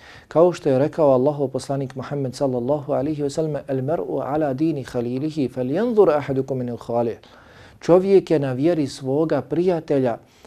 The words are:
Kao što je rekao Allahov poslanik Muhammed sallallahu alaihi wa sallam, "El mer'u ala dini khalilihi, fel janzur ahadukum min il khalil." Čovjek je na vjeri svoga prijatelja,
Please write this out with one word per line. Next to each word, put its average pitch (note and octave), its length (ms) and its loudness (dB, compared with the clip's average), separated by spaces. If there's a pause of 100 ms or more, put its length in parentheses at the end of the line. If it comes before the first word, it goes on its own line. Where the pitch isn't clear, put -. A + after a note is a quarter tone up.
(280)
Kao E3+ 260 4
što D#3+ 160 -4
je C3 100 4
rekao C#3+ 320 2
Allahov C3+ 360 2
poslanik C3+ 480 -6
Muhammed C3 400 -6
sallallahu C3+ 580 -2
alaihi C#3+ 300 -2
wa C#3 60 0
sallam, D#3 260 -2 (120)
"El C3 140 -2
mer'u D3+ 440 -2
ala C#3+ 280 -2
dini D3 300 -2
khalilihi, C3 640 -4
fel B2+ 220 -4
janzur G#3 380 4
ahadukum C3+ 480 0
min B2 120 -6
il A#2 80 -6
khalil." A#2 400 -2 (640)
Čovjek F#3 520 4
je D3+ 80 4
na C3+ 140 -2
vjeri D3+ 340 0
svoga C#3+ 540 -2
prijatelja, D3+ 760 0 (300)